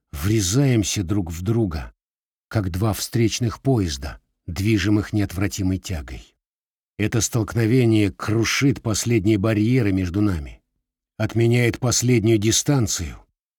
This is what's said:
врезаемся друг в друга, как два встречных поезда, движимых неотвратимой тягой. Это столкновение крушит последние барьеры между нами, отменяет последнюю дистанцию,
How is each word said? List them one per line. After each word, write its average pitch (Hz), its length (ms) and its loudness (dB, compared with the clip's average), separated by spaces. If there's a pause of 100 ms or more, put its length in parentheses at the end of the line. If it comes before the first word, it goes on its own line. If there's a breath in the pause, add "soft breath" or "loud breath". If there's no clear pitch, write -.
(120)
врезаемся 107 880 0
друг 87 280 -2
в 85 120 -10
друга, 92 520 -2 (540)
как 98 220 -2
два 98 220 -2
встречных 113 720 -2
поезда, 85 580 -2 (260)
движимых 101 640 0
неотвратимой 95 640 -2
тягой. - 580 -10 (640)
Это 107 220 0
столкновение 113 920 2
крушит 107 720 0
последние 110 560 0
барьеры 107 540 2
между 92 280 0
нами, 82 420 -2 (540)
отменяет 117 640 2
последнюю 120 600 2
дистанцию, 110 800 0 (420)